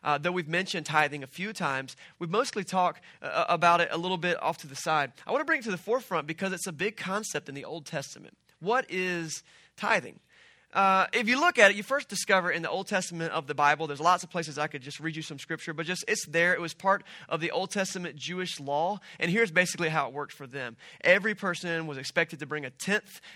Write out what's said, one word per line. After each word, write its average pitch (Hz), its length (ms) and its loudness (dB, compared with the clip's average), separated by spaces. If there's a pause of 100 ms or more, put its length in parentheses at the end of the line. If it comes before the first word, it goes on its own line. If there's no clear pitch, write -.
uh, 147 160 2
though 160 140 -2
we've 180 160 -2
mentioned 175 380 -2
tithing 147 380 2
a 131 40 -10
few 190 240 -8
times, 135 460 -4 (220)
we've 175 100 -6
mostly 208 340 0
talked, 180 380 0 (200)
uh, - 280 -2
about 170 320 6
it 170 100 2
a 160 60 -2
little 185 200 -2
bit 175 240 0
off 165 180 0
to - 80 -16
the 135 100 -14
side. 147 340 0 (160)
I - 60 0
wanna 285 100 2
bring 311 160 0
it 226 60 -10
to 220 60 -2
the 185 60 -2
forefront 196 480 -2
because 175 280 -4
it's 180 140 -6
a 185 40 -6
big 185 240 -4
concept 190 540 -6
in 139 60 -10
the 139 100 -10
Old 160 200 -10
Testament. - 520 -10 (240)
What 233 260 0
is 175 560 -4 (320)
tithing? - 460 0 (520)
Uh, 190 400 6
if 226 140 2
you 247 120 2
look 349 200 4
at 202 100 12
it, 202 80 2
you 208 60 -6
first 277 260 -4
discover 185 400 2
in 165 140 0
the 165 60 -4
Old 190 180 -4
Testament 170 440 -2
of 135 140 -2
the 143 80 -6
Bible, 147 320 4
there's 143 160 -6
lots 180 220 6
of 175 80 -14
places 156 260 -6
I 151 80 0
could 143 160 -8
just 135 180 -12
read 156 160 -6
you 160 60 -6
some 147 160 -10
scripture, - 340 -8
but 156 140 -6
just 180 220 -4
it's 214 180 -2
there. 170 300 4
It 170 40 0
was 170 140 -6
part 196 300 2 (260)
of 160 120 -2
the 165 100 -2
Old 185 180 -2
Testament 185 460 -4
Jewish 170 440 -6
law, 151 400 -2 (200)
and 170 100 0
here's 208 220 2
basically 175 380 2
how 151 180 0
it 120 80 -12
worked 143 180 -8
for 139 140 -16
them. 123 280 -8 (260)
Every 196 340 4
person 170 500 -2
was 143 140 -8
expected 165 400 -2
to 151 80 -8
bring 147 180 -6
a 127 60 -10
tenth - 500 -4 (140)